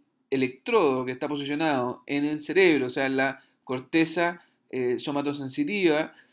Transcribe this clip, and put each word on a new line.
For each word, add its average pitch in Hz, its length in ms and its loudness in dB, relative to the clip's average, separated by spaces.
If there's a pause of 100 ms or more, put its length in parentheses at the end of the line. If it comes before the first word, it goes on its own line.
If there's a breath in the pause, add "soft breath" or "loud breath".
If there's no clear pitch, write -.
(300)
electrodo 131 760 0
que 127 80 -4
está 127 140 -6
posicionado 143 760 -2
en 143 200 -2
el 151 140 -4
cerebro, 156 480 4
o - 20 -6
sea, 135 160 0
en 135 120 0
la 135 240 0 (220 soft breath)
corteza, 165 800 0 (280 soft breath)
eh, 123 300 -2
somatosensitiva 147 1120 0 (200 soft breath)